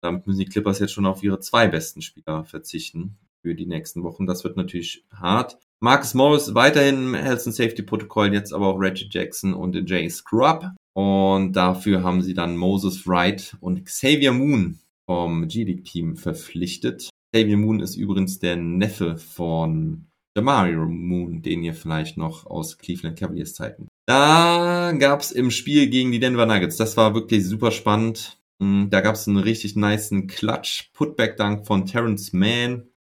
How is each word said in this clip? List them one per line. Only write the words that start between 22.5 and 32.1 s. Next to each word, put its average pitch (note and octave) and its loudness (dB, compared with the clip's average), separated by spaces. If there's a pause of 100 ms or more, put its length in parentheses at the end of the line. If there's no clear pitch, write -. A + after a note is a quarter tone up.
Cleveland - -8
Cavaliers F2 -8
Zeiten. - -12 (180)
Da E3+ 4
gab's C#3 2
im B2+ 0
Spiel C#3+ 2
gegen B2+ 2
die A#2+ 0
Denver B2 4
Nuggets, F2+ 2
das A2+ 0
war G#2+ 6
wirklich G#2+ 2
super A2 0
spannend. A2 -2 (220)
Mm, G2 2
da G2 4
gab's G#2 0
einen G2+ 4
richtig G#2 0
nicen G#2 0
Clutch-Putback-Dunk G#2+ -2
von F#2+ 2
Terrence A2+ -2